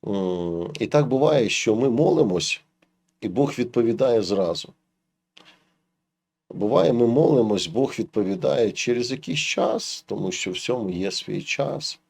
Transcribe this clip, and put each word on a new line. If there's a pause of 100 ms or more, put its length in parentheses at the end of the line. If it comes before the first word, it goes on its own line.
М,
і
так
буває,
що
ми
молимось, (600)
і
Бог
відповідає
зразу. (1800)
Буває,
ми
молимось,
Бог
відповідає
через
якийсь
час,
тому
що
всьому
є
свій
час. (100)